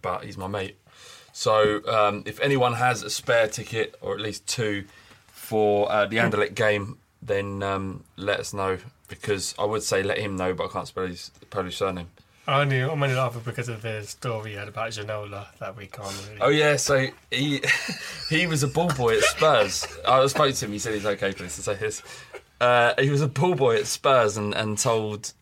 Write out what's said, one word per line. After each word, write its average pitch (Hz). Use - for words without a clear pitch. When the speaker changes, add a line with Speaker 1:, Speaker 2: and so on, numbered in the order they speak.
Speaker 1:
but 90
he's 95
my 95
mate. 98
So, 107
um, 104
if 107
anyone 127
has 117
a 104
spare 117
ticket, 110
or 98
at 104
least 107
two, 104
for, 104
uh, 104
the 107
Anderlecht 107
game, 107
then, 101
um, 98
let 98
us -
know, 95
because -
I 101
would 107
say -
let 101
him 101
know, 92
but 87
I -
can't 90
spell 92
his 90
Polish 92
surname. 90
Speaker 2:
I 143
only, 135
I'm 143
only 135
laughing 120
because 120
of 107
the 110
story 110
he 104
had 104
about 113
Ginola 104
that 101
we 104
can't 101
really -
Speaker 1:
Oh, 135
yeah, 147
so 135
he, 139
<laughs> -
he 165
was 156
a 147
ball 165
boy 117
at 101
Spurs. 120
I 131
spoke 135
to -
him, 104
he 104
said 110
he's 101
okay 101
for 90
this 87
to -
say 104
this. 107
Uh, 120
he 135
was 143
a 151
ball 180
boy 127
at 107
Spurs 120
and, 104
and 107
told 110